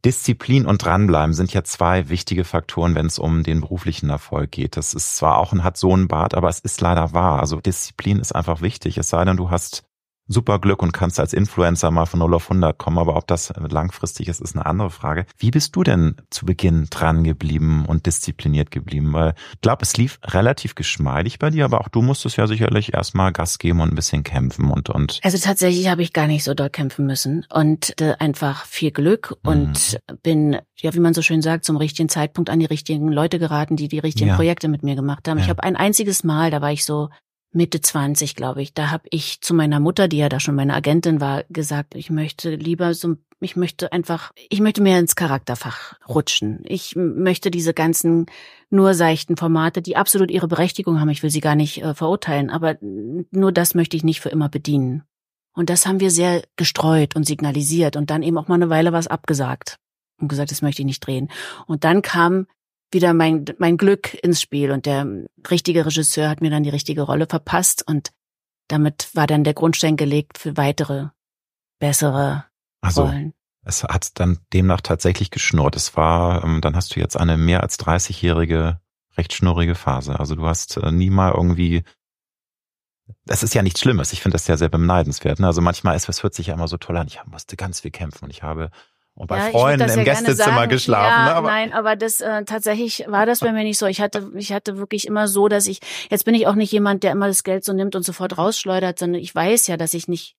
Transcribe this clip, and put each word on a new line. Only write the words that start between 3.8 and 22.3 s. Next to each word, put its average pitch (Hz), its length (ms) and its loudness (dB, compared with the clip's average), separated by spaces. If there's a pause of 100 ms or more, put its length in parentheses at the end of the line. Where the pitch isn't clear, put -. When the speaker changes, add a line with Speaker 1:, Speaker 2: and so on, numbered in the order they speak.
Speaker 1:
Erfolg 71 420 -4
geht. 69 240 -6
Das 78 160 -4
ist - 240 -6
zwar 76 220 4
auch - 140 2
ein 87 120 0
hat 90 140 -2
so 92 180 4
ein 92 120 4
Bart, 78 260 0
aber 87 160 2
es - 100 -6
ist - 220 -8
leider 87 300 2
wahr. 85 280 2
Also 78 200 -2
Disziplin - 580 -2
ist - 160 -4
einfach 80 280 -2
wichtig, 85 360 -4
es 80 120 -4
sei 85 140 2
denn, 92 140 2
du 90 120 -2
hast - 340 -4 (420)
super 104 320 2
Glück 98 240 2
und 85 100 0
kannst - 280 0
als 76 140 0
Influencer 87 560 2
mal 82 160 2
von 85 140 -2
null 85 140 4
auf 82 140 -2
hundert 87 300 2
kommen, 82 200 -2
aber 82 180 2
ob 78 100 -2
das 85 320 -2
langfristig 78 680 -4
ist, 87 120 -6
ist - 160 -10
eine 76 80 -4
andere 90 260 -2
Frage. 78 360 -4 (100)
Wie 110 140 2
bist 143 260 0
du 185 60 2
denn 82 340 4 (140)
zu - 160 -8
Beginn 82 420 2
dran 80 360 2
geblieben 78 600 0
und 80 220 0
diszipliniert 76 640 -2
geblieben? 73 420 -2
Weil 80 220 2 (180)
ich - 80 -18
glaub, 117 220 2
es - 160 -2
lief 123 260 0
relativ 113 520 0
geschmeidig 73 640 -2
bei 151 120 0
dir, 151 160 2
aber 120 160 2
auch - 60 -8
du 117 120 0
musstest 127 380 0